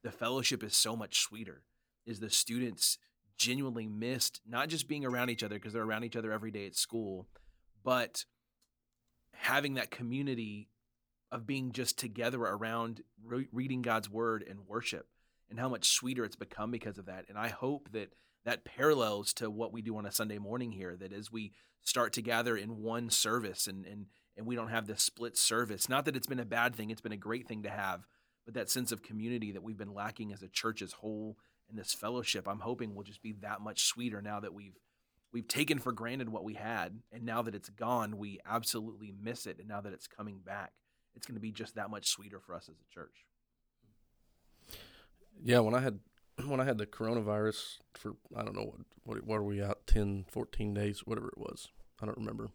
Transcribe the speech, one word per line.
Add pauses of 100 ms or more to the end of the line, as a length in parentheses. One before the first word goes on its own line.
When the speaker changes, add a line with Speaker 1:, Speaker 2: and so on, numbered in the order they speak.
Speaker 1:
the
fellowship
is
so
much
sweeter, (420)
is
the
students (400)
genuinely
missed,
not
just
being
around
each
other
'cause
they're
around
each
other
every
day
at
school, (560)
but (1040)
having
that
community (600)
of
being
just
together
around (200)
re-,
reading
God's
word
and
worship, (420)
and
how
much
sweeter
it's
become
because
of
that.
And
I
hope
that (320)
that
parallels
to
what
we
do
on
a
Sunday
morning
here,
that
as
we (320)
start
to
gather
in
one
service
and,
and, (300)
and
we
don't
have
this
split
service,
not
that
it's
been
a
bad
thing,
it's
been
a
great
thing
to
have, (380)
but
that
sense
of
community
that
we've
been
lacking
as
a
church
as
whole (320)
and
this
fellowship,
I'm
hoping
will
just
be
that
much
sweeter
now
that
we've, (560)
we've
taken
for
granted
what
we
had, (100)
and
now
that
it's
gone,
we
absolutely
miss
it.
And
now
that
it's
coming
back, (440)
it's
gonna
be
just
that
much
sweeter
for
us
as
a
church. (2250)
Speaker 2:
Yeah,
when
I
had, (380)
<clears throat>
when
I
had
the
coronavirus (160)
for, (200)
I
don't
know,
what, (240)
what,
what
are
we
out,
ten,
fourteen
days,
whatever
it
was. (340)
I
don't
remember.